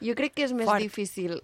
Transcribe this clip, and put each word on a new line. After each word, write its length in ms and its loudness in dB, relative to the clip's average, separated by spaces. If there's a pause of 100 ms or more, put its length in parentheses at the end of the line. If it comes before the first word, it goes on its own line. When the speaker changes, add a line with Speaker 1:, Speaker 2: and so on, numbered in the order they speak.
Speaker 1:
Jo 160 0
crec 160 0
que 140 0
és 40 -2
més 140 0
Speaker 2:
fort. 160 6
Speaker 1:
difícil 600 -4